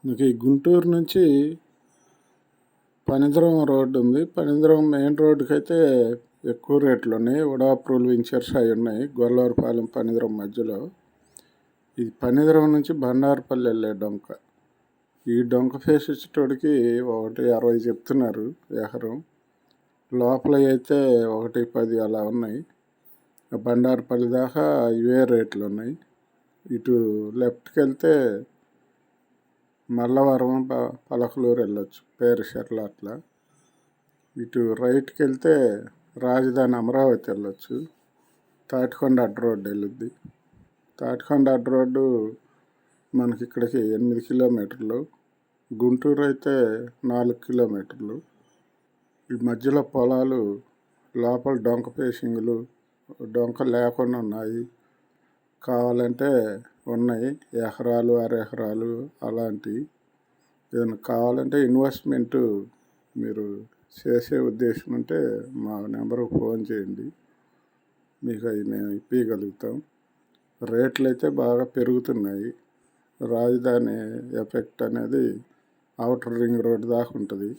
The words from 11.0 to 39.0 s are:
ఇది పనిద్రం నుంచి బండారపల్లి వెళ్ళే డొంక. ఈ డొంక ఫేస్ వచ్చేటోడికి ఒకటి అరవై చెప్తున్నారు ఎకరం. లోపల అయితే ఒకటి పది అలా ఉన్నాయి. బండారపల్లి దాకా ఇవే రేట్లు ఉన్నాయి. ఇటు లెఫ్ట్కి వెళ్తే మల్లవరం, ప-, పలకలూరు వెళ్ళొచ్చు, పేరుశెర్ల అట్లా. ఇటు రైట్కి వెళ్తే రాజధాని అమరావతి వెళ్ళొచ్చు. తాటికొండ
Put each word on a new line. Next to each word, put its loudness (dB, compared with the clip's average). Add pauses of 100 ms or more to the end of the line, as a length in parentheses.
ఇది -4 (100)
పనిద్రం 6
నుంచి 0 (120)
బండారపల్లి 0
వెళ్ళే -2
డొంక. -8 (1000)
ఈ 0
డొంక 0
ఫేస్ 2
వచ్చేటోడికి -2 (340)
ఒకటి -4
అరవై 4
చెప్తున్నారు -2 (300)
ఎకరం. -6 (960)
లోపల 2 (100)
అయితే 2 (280)
ఒకటి -2
పది -2
అలా -2
ఉన్నాయి. -4 (920)
బండారపల్లి 0
దాకా 0 (340)
ఇవే 4
రేట్లు 0
ఉన్నాయి. -8 (720)
ఇటు 0 (400)
లెఫ్ట్కి -2
వెళ్తే 2 (1800)
మల్లవరం, 2 (140)
ప-, -4 (120)
పలకలూరు 0
వెళ్ళొచ్చు, -6 (160)
పేరుశెర్ల -2
అట్లా. -14 (1200)
ఇటు -4 (140)
రైట్కి 0
వెళ్తే 2 (640)
రాజధాని 2
అమరావతి 2
వెళ్ళొచ్చు. -8 (920)
తాటికొండ 2